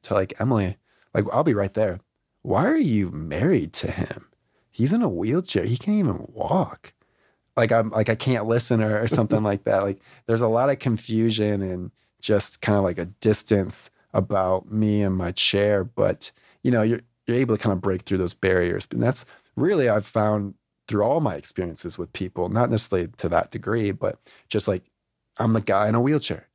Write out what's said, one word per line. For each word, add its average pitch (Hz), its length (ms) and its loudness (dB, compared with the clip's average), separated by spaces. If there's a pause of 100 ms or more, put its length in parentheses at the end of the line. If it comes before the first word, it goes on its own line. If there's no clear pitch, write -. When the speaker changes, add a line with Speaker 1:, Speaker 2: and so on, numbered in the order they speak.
Speaker 1:
to, - 120 -4
like, 95 260 0
Emily, 107 360 0 (360)
like, 107 200 2
I'll 135 120 2
be 143 100 4
right 98 200 -2
there. 98 260 0 (420)
"Why 127 240 2
are 320 100 2
you 110 340 2
married 80 640 0
to - 160 -6
him? - 360 -8 (440)
He's 131 220 0
in 240 100 2
a 185 60 2
wheelchair. 104 560 -2
He 113 120 0
can't 208 220 -2
even 131 340 0
walk." - 600 -2 (640)
Like, 117 140 2
I'm, 113 200 4
like, 110 180 2
I 110 80 0
can't 113 320 -2
listen 117 340 2
or, 107 200 0
or 117 40 0
something 110 360 2
Speaker 2:
<laughs> 104 80 2
Speaker 1:
like 98 120 -2
that. 101 220 0
Like, 98 160 -4 (260)
there's 117 140 0
a 117 80 2
lot 120 220 2
of 135 100 -2
confusion 110 840 0
and 92 300 -6 (280)
just - 400 0
kinda, 104 200 2
like, 90 180 0
a 85 60 -6
distance 98 840 0 (220)
about 95 600 0
me 107 300 2
and 95 140 0
my 87 140 -2
chair. 101 540 2
But, - 480 -2 (320)
you 127 80 2
know, 113 100 4
you're, 113 200 0 (260)
you're 120 80 0
able 120 200 2
to - 60 -10
kinda 101 140 2
break 92 260 -2
through 98 160 -2
those 90 160 -2
barriers. 92 560 0
And 117 100 -2
that's 117 240 0 (300)
really, 151 340 2
I've 104 160 2
found 107 500 -2 (340)
through 104 160 0
all 147 160 2
my 104 160 -2
experiences 87 600 -10
with 87 160 -10
people, 90 360 -4
not 120 220 0
necessarily 95 360 -2 (120)
to 87 100 -4
that 85 240 0
degree, 104 400 -2
but - 260 -6 (300)
just, - 180 -2
like, - 240 -4 (480)
I'm 113 140 2
the 110 80 2
guy 104 280 2
in 110 60 2
a 117 60 4
wheelchair. 139 540 -2